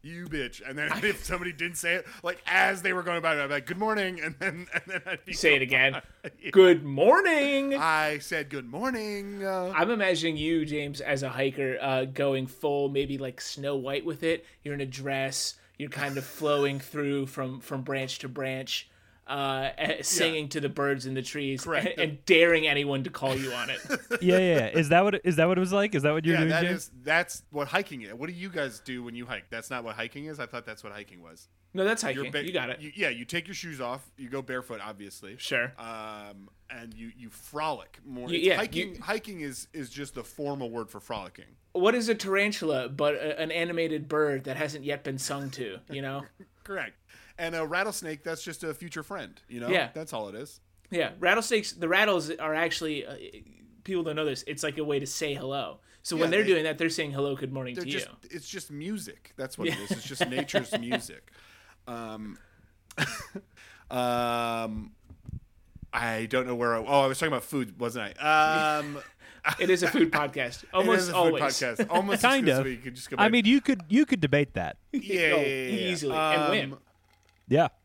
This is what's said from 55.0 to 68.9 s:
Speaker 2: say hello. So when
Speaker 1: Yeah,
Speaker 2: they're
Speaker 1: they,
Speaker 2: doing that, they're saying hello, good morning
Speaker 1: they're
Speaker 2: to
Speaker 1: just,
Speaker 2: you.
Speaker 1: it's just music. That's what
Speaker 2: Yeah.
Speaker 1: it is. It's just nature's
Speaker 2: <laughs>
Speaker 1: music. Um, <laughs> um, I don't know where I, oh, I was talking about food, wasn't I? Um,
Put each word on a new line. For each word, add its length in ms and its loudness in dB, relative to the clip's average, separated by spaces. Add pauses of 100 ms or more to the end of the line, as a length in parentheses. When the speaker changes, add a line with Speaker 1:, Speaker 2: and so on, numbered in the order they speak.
Speaker 2:
say 300 -4
hello. 420 -6 (240)
So 140 -6
when 100 4
Speaker 1:
Yeah, 60 2
Speaker 2:
they're 120 4
Speaker 1:
they, 60 2
Speaker 2:
doing 140 6
that, 160 -2
they're 100 2
saying 220 -4
hello, 240 0
good 180 -8
morning 220 -6
Speaker 1:
they're 100 -6
Speaker 2:
to 60 -6
Speaker 1:
just, 160 -4
Speaker 2:
you. 60 -18 (180)
Speaker 1:
it's 180 -12
just 220 -12
music. 640 -10
That's 200 -8
what 100 -2
Speaker 2:
Yeah. 80 0
Speaker 1:
it 60 -10
is. 160 -4
It's 100 -12
just 200 -2
nature's 520 -2
Speaker 2:
<laughs> 0 -
Speaker 1:
music. 500 -6 (580)
Um, 520 -10 (580)
<laughs> 100 -2 (840)
um, 1000 -2 (1040)
I 360 -2
don't 180 2
know 80 -2
where 200 2
I, 40 0
oh, 220 6
I 60 6
was 120 0
talking 140 0
about 100 -2
food, 360 -6
wasn't 400 -4
I? 600 4
Um, 240 -8